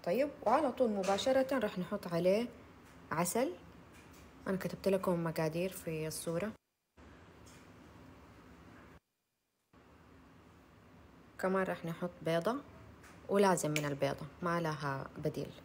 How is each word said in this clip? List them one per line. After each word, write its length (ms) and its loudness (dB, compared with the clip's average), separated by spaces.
طيب، 260 2
وعلى 260 4
طول 180 2
مباشرة 680 2
راح 200 -2
نحط 340 -4
عليه 340 4
عسل. 420 0
أنا 100 0
كتبت 300 -4
لكم 360 2
مقادير 460 0
في 380 -6
الصورة. 440 -4
كمان 240 2
راح 220 -4
نحط 240 -4
بيضة، 340 0
ولازم 420 4
من 140 0
البيضة، 400 -2
ما 200 0
لها 460 -4
بديل. 340 -4